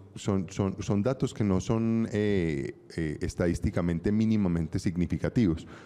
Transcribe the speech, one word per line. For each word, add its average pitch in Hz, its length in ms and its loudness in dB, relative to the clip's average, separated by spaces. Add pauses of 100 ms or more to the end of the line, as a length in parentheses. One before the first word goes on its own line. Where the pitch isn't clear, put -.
(140)
son, 95 340 0
son, 98 340 0
son 101 200 2
datos 131 320 -2
que - 100 -2
no 95 160 4
son, 113 500 0
eh, 92 640 0 (220)
eh, 78 240 -2
estadísticamente 87 880 0
mínimamente 104 680 2
significativos, 85 880 2 (200)